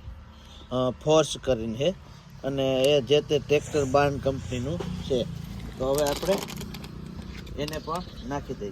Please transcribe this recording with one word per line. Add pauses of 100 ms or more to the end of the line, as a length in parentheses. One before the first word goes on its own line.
(720)
અ,
ફોર્સ
કરીને
છે, (540)
અને
એ
જે
તે
ટ્રેક્ટર
બાન્ડ
કંપનીનું
છે. (520)
તો
હવે
આપણે (1200)
એને
પણ (240)
નાખી
દઈએ.